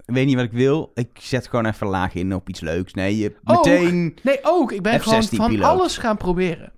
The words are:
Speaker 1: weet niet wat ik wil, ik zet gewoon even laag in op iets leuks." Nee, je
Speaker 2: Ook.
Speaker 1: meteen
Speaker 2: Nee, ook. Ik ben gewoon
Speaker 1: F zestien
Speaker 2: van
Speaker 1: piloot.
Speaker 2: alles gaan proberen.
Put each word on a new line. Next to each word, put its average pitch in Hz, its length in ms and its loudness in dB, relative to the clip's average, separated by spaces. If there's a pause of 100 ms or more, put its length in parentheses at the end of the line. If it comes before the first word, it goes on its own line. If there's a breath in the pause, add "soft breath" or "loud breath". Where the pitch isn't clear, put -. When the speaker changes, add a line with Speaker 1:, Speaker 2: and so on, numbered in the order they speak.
Speaker 1:
weet 127 200 0
niet 139 100 4
wat 127 80 0
ik 113 80 -4
wil, 135 420 0
ik 120 160 -6 (100)
zet - 280 -4
gewoon 117 180 -2
even 107 220 -4
laag 92 260 -2
in 95 220 -4
op 90 140 -8
iets 92 100 -10
leuks." 85 340 -6
Nee, 101 240 -2
je 104 260 -4
Speaker 2:
Ook. 330 220 4
Speaker 1:
meteen 175 560 2
Speaker 2:
Nee, 277 200 0
ook. 302 300 2
Ik 220 100 -8
ben 214 180 0
gewoon 220 200 0
Speaker 1:
F - 20 2
zestien 220 180 -2
Speaker 2:
van 226 100 0
Speaker 1:
piloot. 208 200 0
Speaker 2:
alles 359 280 2
gaan 220 200 -2
proberen. 175 600 -4